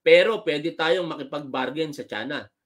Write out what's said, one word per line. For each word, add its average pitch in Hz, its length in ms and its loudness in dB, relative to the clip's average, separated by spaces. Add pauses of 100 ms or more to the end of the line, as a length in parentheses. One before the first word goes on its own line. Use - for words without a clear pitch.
pero 185 440 6
pwede 156 320 -4
tayong 170 320 0
makipag-bargain 143 840 -6
sa 131 120 -12
China. 117 400 -8 (200)